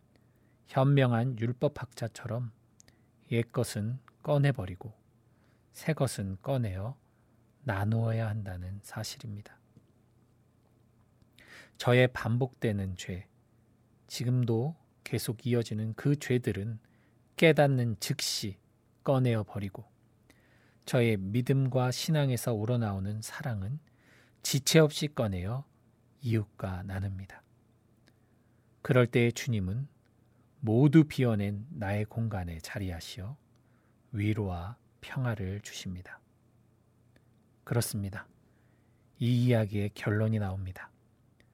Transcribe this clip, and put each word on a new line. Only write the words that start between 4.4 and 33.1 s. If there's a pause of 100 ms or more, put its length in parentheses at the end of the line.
새것은
꺼내어 (640)
나누어야
한다는
사실입니다. (2250)
저의
반복되는
죄, (800)
지금도 (280)
계속
이어지는
그
죄들은 (560)
깨닫는
즉시 (460)
꺼내어
버리고, (1000)
저의
믿음과
신앙에서
우러나오는
사랑은 (640)
지체
없이
꺼내어 (580)
이웃과
나눕니다. (1400)
그럴
때의
주님은 (680)
모두
비워낸
나의
공간에
자리하시어 (760)